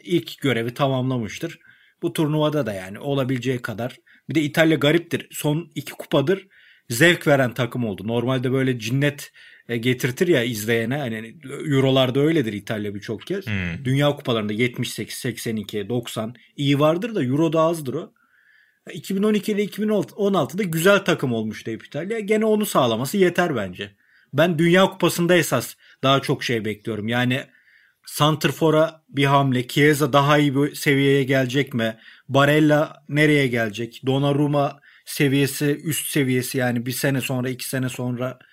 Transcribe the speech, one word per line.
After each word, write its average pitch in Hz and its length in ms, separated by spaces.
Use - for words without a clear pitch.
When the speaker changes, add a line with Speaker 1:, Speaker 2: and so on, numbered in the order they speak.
Speaker 1:
ilk - 340
görevi 120 360
tamamlamıştır. 131 840
Bu 170 100
turnuvada 151 540
da 110 60
yani 95 260
olabileceği 131 640
kadar. 117 340
Bir 135 60
de 156 80
İtalya 160 340
gariptir. 147 540
Son 151 440
iki - 180
kupadır 165 560
zevk 165 360
veren 135 280
takım 123 300
oldu. 95 240
Normalde 123 440
böyle 131 260
cinnet, 139 540
e, 120 80
getirtir 123 520
ya 143 140
izleyene. 117 540
Hani 113 480
Euro'larda 135 760
öyledir 147 320
İtalya 104 420
birçok 104 320
kez. 196 200
Speaker 2:
Hmm. 95 380
Speaker 1:
Dünya 143 320
kupalarında 110 360
yetmiş 123 400
sekiz, - 260
seksen 117 380
iki, 101 320
doksan 120 460
iyi 139 240
vardır 180 340
da 175 100
Euro'da 156 360
azdır 160 340
o. 170 180
İki 190 240
bin 196 60
on 214 120
iki 208 180
ile 202 100
iki 202 200
bin 214 60
on 202 180
altıda 165 280
güzel 185 420
takım 147 280
olmuştu 110 380
hep 110 160
İtalya. 196 340
Gene 214 240
onu 214 220
sağlaması 131 500
yeter 175 400
bence. 98 400
Ben 156 260
Dünya 175 280
Kupası'nda 175 500
esas 143 380
daha 135 200
çok - 220
şey 113 200
bekliyorum. 107 440
Yani 123 360
santrfora 156 1040
bir 143 160
hamle, 135 440
Chiesa 147 440
daha 143 260
iyi 143 180
bir 147 180
seviyeye 139 500
gelecek 131 500
mi? 113 240
Barella 147 800
nereye 147 380
gelecek? 113 600
Donnarumma 143 760
seviyesi, 143 800
üst 156 220
seviyesi 127 520
yani 120 280
bir 127 60
sene 135 280
sonra, 127 280
iki 127 200
sene 131 200
sonra 123 500